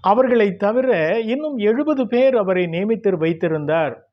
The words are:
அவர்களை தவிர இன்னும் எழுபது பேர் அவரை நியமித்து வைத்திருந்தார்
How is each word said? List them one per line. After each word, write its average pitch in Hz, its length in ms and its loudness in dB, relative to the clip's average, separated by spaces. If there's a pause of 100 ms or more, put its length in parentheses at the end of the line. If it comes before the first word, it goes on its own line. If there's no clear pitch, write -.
அவர்களை 226 520 2
தவிர 202 680 0
இன்னும் 269 360 -4
எழுபது 254 500 0
பேர் 254 300 2
அவரை 185 300 0
நியமித்து 196 500 -2
வைத்திருந்தார் 160 800 -2 (160)